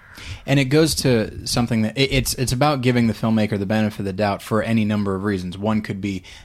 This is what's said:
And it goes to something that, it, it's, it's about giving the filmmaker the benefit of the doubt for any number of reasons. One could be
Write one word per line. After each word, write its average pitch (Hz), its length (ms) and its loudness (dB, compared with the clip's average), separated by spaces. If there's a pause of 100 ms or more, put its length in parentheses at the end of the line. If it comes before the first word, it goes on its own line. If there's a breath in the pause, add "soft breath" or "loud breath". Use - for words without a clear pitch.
(460 loud breath)
And 139 140 4
it 135 60 2
goes 151 300 4
to 113 500 0
something 117 360 0
that, 110 160 -2
it, 135 140 2
it's, 131 220 0
it's 127 180 -2
about 139 280 2
giving 120 280 2
the 107 60 0
filmmaker 110 440 0
the 98 80 -4
benefit 107 320 0
of 104 80 -4
the 95 80 -4
doubt 101 260 0
for 107 220 0
any 113 240 2
number 104 280 0
of 95 100 -4
reasons. 92 340 -2
One 107 240 0
could 101 180 -6
be 98 220 -4 (220 loud breath)